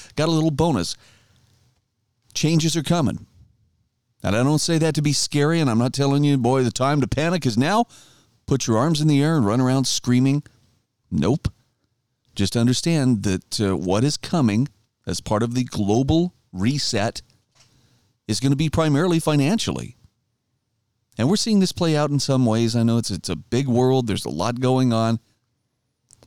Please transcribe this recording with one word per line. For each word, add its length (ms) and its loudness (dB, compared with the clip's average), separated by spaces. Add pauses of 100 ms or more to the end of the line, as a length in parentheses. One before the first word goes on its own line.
(160)
Got 120 0
a 40 0
little 180 2
bonus. 480 -2 (1400)
Changes 420 0
are 60 -2
coming. 460 -2 (960)
And 120 0
I 60 0
don't 160 2
say 220 0
that 160 0
to 80 -2
be 100 0
scary, 460 0
and 100 0
I'm 80 0
not 160 0
telling 300 0
you, 160 2
boy, 240 2
the 80 0
time 300 0
to 60 -2
panic 380 -2
is 140 0
now. 260 2 (600)
Put 180 -2
your 140 2
arms 220 0
in 60 2
the 140 4
air 160 2
and 80 2
run 160 2
around 240 2
screaming. 560 0 (720)
Nope. 360 0 (840)
Just 240 -2
understand 640 0
that, 400 -4
uh, 160 0
what 260 0
is 140 -2
coming 500 0 (380)
as 160 -6
part 220 -2
of 100 -4
the 100 0
global 680 0 (180)
reset 680 -4 (1040)
is 120 -4
gonna 160 0
be 160 -2
primarily 480 2
financially. 760 -2 (1200)
And 140 0
we're 60 2
seeing 240 2
this 120 2
play 240 0
out 140 0
in 100 0
some 240 0
ways. 320 2
I 60 2
know 160 2
it's, 140 -4
it's 180 -6
a 60 -4
big 320 -4
world. 400 2
There's 180 -4
a 60 -8
lot 280 -4
going 320 2
on. 280 0 (1080)